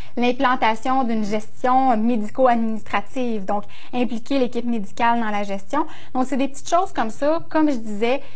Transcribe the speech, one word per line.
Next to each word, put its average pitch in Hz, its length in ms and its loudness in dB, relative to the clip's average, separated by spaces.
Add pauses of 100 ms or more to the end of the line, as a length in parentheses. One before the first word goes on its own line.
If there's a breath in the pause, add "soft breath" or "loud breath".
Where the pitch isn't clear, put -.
(160 loud breath)
l'implantation 247 880 0
d'une 226 200 0
gestion 247 720 2
médico-administrative, 226 1500 0
donc 202 200 0 (280 loud breath)
impliquer 247 460 0
l'équipe 240 280 0
médicale 233 540 0
dans 214 100 0
la 208 120 -2
gestion. 202 440 -2 (280 loud breath)
Donc, 254 120 2
c'est 285 100 0
des 262 120 0
petites - 200 -2
choses 330 240 0
comme 220 180 0
ça, 311 380 0
comme 311 220 2
je 269 60 0
disais, 220 460 0 (140 loud breath)